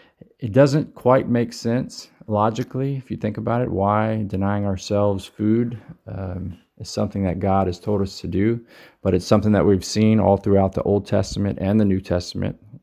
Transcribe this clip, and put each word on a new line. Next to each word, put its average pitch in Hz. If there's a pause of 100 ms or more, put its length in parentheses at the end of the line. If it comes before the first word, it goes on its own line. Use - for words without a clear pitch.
(380)
it 110
doesn't 139
quite 127
make 120
sense - (160)
logically, 117
if 131
you 110
think 110
about 113
it, 123
why 104
denying 101
ourselves 101
food, 113 (280)
um, 95 (200)
is -
something 104
that 92
God 95
has 90
told 104
us 95
to -
do, 104 (420)
but 95
it's 90
something 107
that 92
we've 95
seen 110
all 98
throughout 98
the -
Old 98
Testament 101
and 101
the 107
New 95
Testament. 92 (240)